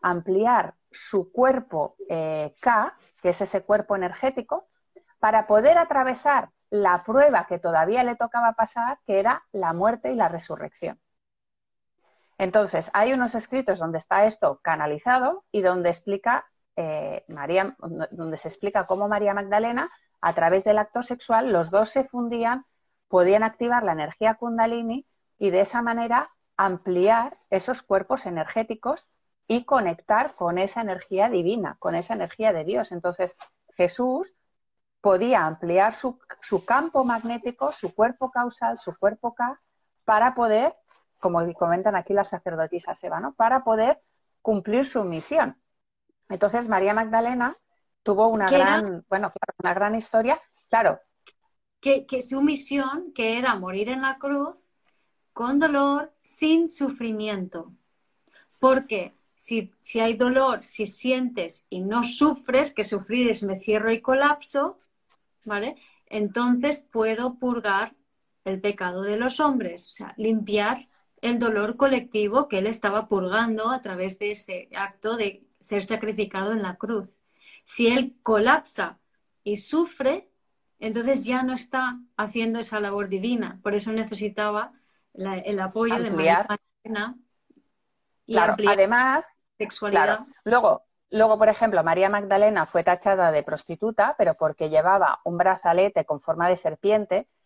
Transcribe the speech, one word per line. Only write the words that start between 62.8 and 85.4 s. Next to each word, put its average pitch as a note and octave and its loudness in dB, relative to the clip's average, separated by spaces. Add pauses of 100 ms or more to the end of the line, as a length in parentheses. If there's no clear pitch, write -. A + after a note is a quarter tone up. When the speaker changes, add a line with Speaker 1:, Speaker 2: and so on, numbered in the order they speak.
Speaker 2:
sufrir A3+ -2
es G#3+ -2
me G3 -4
cierro G#3+ 0
y A3+ -2
colapso, C#4+ 0 (640)
¿vale? G#3+ -6 (320)
Entonces A#3+ 0
puedo A3+ -4
purgar A3 -2 (520)
el F#3+ -4
pecado F#3+ -4
de G#3 -4
los B3 -2
hombres, A3+ -2
o - -20
sea, - -16
limpiar G#3+ -2 (340)
el A#3+ -2
dolor A3+ -2
colectivo B3 0
que G3+ -4
él F#3+ 0
estaba A3 -2
purgando G#3+ -2
a B3+ -4
través F#3 -8
de G#3 -4
ese G3 -12
acto G3 -6
de G3+ -6 (160)
ser G3+ -4
sacrificado G#3 -4
en A3 -2
la F#3 -8
cruz. G#3 -6 (480)
Si - 0
él B3+ 0
colapsa A3 0 (460)
y G#3 -4
sufre, D4+ -2 (480)
entonces A#3 -2
ya B3+ -2
no B3+ -2
está B3+ -6 (180)
haciendo A3+ -2
esa A3+ -6
labor G3+ -4
divina. G3+ -4
Por G3+ -2
eso G#3 -4
necesitaba G#3+ -4 (400)
la, F#3+ -8
el G3 -6